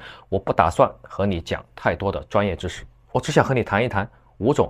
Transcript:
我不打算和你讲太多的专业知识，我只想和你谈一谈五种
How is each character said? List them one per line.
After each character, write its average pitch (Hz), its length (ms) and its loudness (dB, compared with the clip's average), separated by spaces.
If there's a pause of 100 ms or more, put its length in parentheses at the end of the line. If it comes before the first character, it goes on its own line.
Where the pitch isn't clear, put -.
(280)
我 95 120 -2
不 - 120 -4
打 85 200 4
算 131 200 4 (120)
和 - 200 -6
你 98 160 0
讲 - 240 -6 (120)
太 98 200 0
多 98 160 -4
的 76 120 -6
专 104 220 0
业 90 100 -2
知 90 120 -8
识， - 160 -10 (280)
我 123 100 0
只 - 100 -6
想 143 120 4
和 131 100 0
你 117 100 0
谈 107 200 0
一 127 40 -2
谈 101 200 -2 (300)
五 120 160 2
种 - 160 2